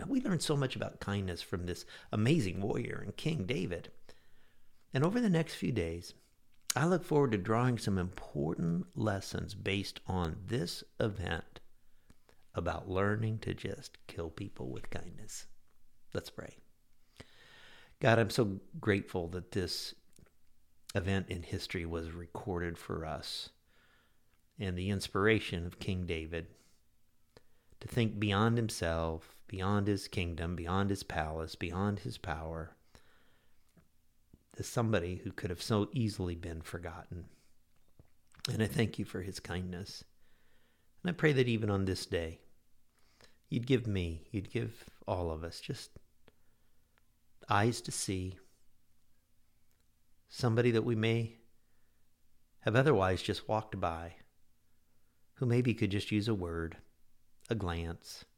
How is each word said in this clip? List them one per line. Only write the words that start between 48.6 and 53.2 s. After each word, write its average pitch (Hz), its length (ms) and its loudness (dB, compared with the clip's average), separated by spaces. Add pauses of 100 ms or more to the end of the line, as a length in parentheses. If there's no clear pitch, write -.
somebody 120 440 4
that 110 120 4
we 120 120 2
may 113 400 2 (1200)
have 110 140 0
otherwise 101 480 6